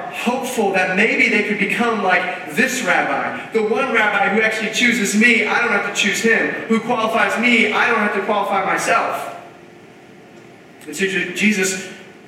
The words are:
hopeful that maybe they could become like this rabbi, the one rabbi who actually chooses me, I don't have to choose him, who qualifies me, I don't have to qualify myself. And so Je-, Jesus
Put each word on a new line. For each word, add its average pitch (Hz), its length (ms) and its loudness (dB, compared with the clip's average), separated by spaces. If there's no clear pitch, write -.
hopeful 240 600 -2
that 185 240 0
maybe 226 320 2
they 214 160 2
could - 160 -2
become 214 440 0
like 175 520 -2
this 226 300 0
rabbi, - 680 -2
the 214 120 2
one 233 300 0
rabbi 202 400 2
who 220 80 4
actually 214 300 0
chooses 202 420 2
me, 220 320 4
I - 140 0
don't 226 120 0
have 202 220 -2
to - 80 -2
choose 190 200 0
him, 220 260 2
who 226 100 2
qualifies 214 640 0
me, 233 320 2
I 233 160 2
don't 226 100 0
have 208 140 0
to 196 80 -2
qualify 196 420 0
myself. - 760 -2
And 147 100 -10
so 190 100 0
Je-, 180 280 -2
Jesus 190 580 0